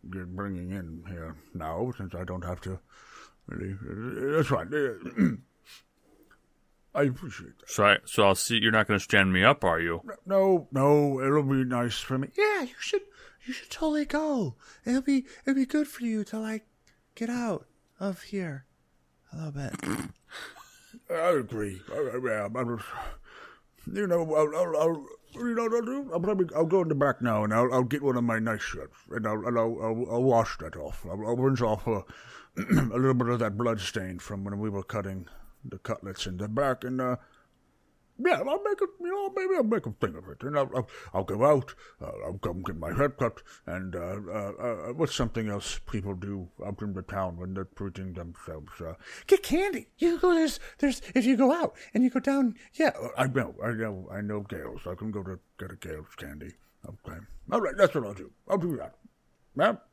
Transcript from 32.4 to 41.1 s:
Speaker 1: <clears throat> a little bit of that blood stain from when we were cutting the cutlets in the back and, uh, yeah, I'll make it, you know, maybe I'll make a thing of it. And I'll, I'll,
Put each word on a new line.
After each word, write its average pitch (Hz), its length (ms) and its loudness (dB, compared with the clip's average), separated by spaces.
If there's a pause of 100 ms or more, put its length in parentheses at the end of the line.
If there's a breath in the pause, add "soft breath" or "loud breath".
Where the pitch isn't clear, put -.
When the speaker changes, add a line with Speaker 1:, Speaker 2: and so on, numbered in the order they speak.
Speaker 1:
<clears throat> - 0 -
a 151 400 2
little 131 180 4
bit 123 140 2
of 120 120 0
that 107 180 0
blood 113 220 0
stain 92 400 -6
from 98 240 -8
when 101 160 -6
we 107 100 -2
were 98 140 -4
cutting 95 420 -6 (380 soft breath)
the 110 140 -12
cutlets - 480 -8
in 92 100 -6
the 101 100 -4
back 127 380 0
and, 127 160 -4
uh, 127 160 0 (1000 soft breath)
yeah, 285 180 2 (120)
I'll 339 160 -2
make 403 180 -2
it, 370 100 0 (100)
you 349 100 -6
know, 392 260 -4
maybe 381 200 0
I'll 269 80 2
make 214 220 0
a 113 40 -6
thing 101 240 -4
of 92 140 -16
it. - 160 -14
And 147 120 -2
I'll, 139 160 2
I'll, 123 160 -2 (240 loud breath)